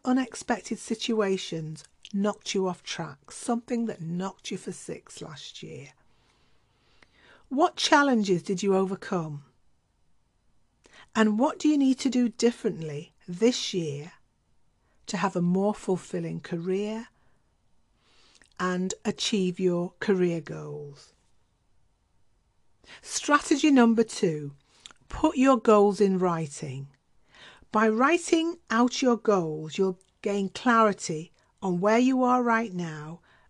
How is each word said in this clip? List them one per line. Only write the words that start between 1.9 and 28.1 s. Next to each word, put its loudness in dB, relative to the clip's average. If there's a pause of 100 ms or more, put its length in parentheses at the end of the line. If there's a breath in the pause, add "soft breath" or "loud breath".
knocked -2
you 0
off -6
track? -12
Something -4
that -8
knocked -8
you -6
for -12
six -14
last -16
year. -16 (1600 soft breath)
What 2
challenges 4
did -4
you 2
overcome? -4 (1700 soft breath)
And 4
what 2
do 2
you 6
need 4
to 0
do 2
differently -4 (140)
this 0
year -6 (920)
to -4
have -2
a 0
more 0
fulfilling -6
career -6 (1500 soft breath)
and -2 (100)
achieve -2
your 0
career 0
goals? -14 (1900 loud breath)
Strategy 2
number 6
two, -4 (560 loud breath)
put 0
your 6
goals 4
in 4
writing. -4 (840 loud breath)
By 4
writing 2 (140)